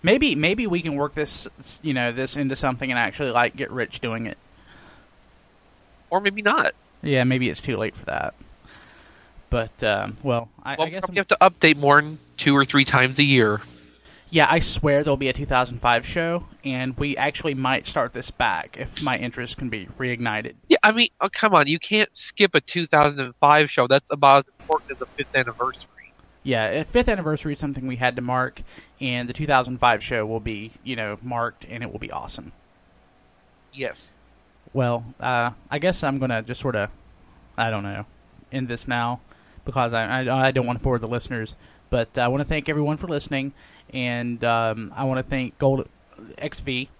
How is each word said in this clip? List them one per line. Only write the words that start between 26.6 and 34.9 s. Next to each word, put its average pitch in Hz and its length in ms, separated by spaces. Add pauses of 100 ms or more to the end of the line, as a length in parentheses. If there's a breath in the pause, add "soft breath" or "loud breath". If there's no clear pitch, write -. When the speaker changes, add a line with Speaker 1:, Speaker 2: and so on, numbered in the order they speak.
Speaker 1:
a 127 180
fifth 240 260
anniversary 156 420
is 143 60
something 135 280
we 127 100
had 123 200
to 123 60
mark, 127 400 (400 soft breath)
and 123 260
the 123 60
two 156 100
thousand 127 320
five 117 260
show 117 220
will 110 160
be, 107 320 (100)
you 127 140
know, 104 240
marked, 120 480
and 117 140
it 120 100
will 107 80
be - 100
awesome. - 420 (1200)
Speaker 2:
Yes. 135 380 (600)
Speaker 1:
Well, 120 320 (160)